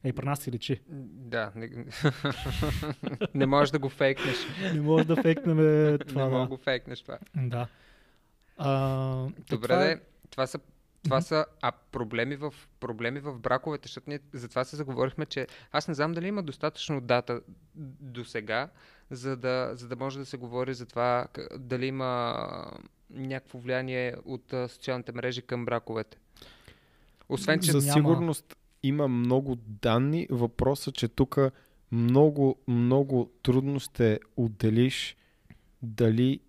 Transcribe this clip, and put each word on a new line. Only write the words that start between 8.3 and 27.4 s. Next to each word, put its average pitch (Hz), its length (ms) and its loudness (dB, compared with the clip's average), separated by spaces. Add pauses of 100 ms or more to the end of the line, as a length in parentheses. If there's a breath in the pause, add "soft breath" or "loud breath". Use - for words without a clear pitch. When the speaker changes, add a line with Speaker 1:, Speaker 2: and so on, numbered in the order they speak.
Speaker 1:
А, 135 680 0 (240)
Speaker 2:
Добре, 117 180 -2
Speaker 1:
това 131 160 6
е 156 40 4
Speaker 2:
де, 160 120 -2 (300)
това 131 160 0
са, 151 120 -8 (460)
това 135 120 2
Speaker 1:
Мгм. 160 60 4
Speaker 2:
са, 156 220 0 (180)
а 120 100 0 (200)
проблеми 120 440 -2
в, 143 180 -8 (260)
проблеми 120 400 -4
в 139 180 -10
браковете, 131 500 -2
защото - 220 -12
ние 147 100 -8 (120)
за 120 160 -12
това 127 160 -2
се 151 120 -10
заговорихме, 131 500 -2
че - 200 -6 (260 loud breath)
аз 151 160 -2
не 165 60 -2
знам 151 180 0
дали 170 160 -4
има 202 140 -4
достатъчно 151 580 -4
дата 120 400 0 (600)
до 123 240 -12
сега, 113 440 -4 (420 soft breath)
за 131 260 -6
да, 127 380 -2
за 120 140 -14
да 123 80 -8
може 135 220 -6
да 135 80 -10
се 135 100 -10
говори 123 380 -6
за 120 120 -12
това 123 420 0
к-, - 300 -12
дали 127 280 -4
има, 135 180 -4 (320)
а, - 340 -8 (420)
някакво 131 460 -10
влияние 127 560 -2 (100)
от, - 280 -10
а, 123 160 -2
социалните 127 440 -6
мрежи 123 300 -4
към 120 220 -4
браковете. 117 540 -4 (1120 soft breath)
Освен, 151 320 0